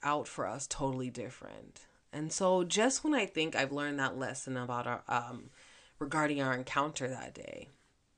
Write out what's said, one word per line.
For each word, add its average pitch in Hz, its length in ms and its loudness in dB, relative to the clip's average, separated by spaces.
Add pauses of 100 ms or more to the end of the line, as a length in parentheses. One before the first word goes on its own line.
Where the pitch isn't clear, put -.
out 147 240 2
for 117 200 -2
us 127 200 -4
totally 131 420 0
different. 101 760 -12 (280)
And 156 180 -4
so 185 320 4
just 214 400 4
when 302 120 4
I 214 100 4
think 160 300 0
I've 139 160 4
learned 143 280 0
that 123 180 2
lesson 131 380 -4
about 123 300 -2
our, 120 220 -2
um, 120 420 -2 (480)
regarding 147 440 2
our 131 120 2
encounter 135 540 0
that 123 260 -6
day, - 360 -12 (480)